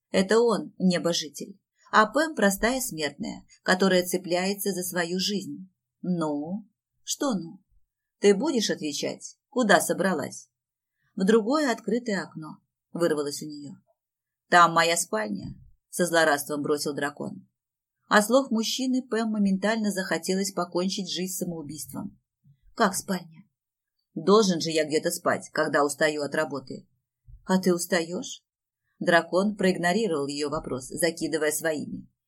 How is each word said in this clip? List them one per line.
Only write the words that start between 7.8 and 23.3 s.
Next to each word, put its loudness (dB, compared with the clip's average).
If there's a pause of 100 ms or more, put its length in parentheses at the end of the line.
"Ты 6
будешь 0
отвечать? -8 (140)
Куда 4
собралась?" -2 (680)
"В -2
другое 4
открытое -2
окно", -14 (340)
вырвалось 0
у -10
нее. -14 (760)
"Там 8
моя 4
спальня", -6 (360)
со 0
злорадством 2
бросил -2
дракон. -8 (580)
От 4
слов 4
мужчины 0
Пэм -2
моментально 2
захотелось -2
покончить -2
жизнь -6
самоубийством. -8 (540)
"Как 2
спальня?" -8 (680)